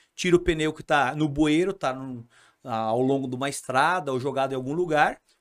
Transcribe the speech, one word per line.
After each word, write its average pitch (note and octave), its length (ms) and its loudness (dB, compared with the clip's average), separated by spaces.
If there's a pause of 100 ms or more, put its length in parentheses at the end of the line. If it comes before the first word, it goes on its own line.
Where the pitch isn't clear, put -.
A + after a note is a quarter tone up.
(140)
tira F3 220 4
o - 20 10
pneu D#3 340 0
que - 100 -14
tá C#3+ 300 2
no D3+ 160 0
bueiro, D3+ 440 2
tá C#3 200 -4
no, C3 320 -10 (380)
ao A2+ 400 0
longo C3+ 240 2
de B2 80 -6
uma C3 140 -4
estrada C#3+ 640 0
ou B2+ 80 -2
jogado C3 320 -2
em - 20 -4
algum C3 180 -4
lugar, D#3+ 480 0 (200)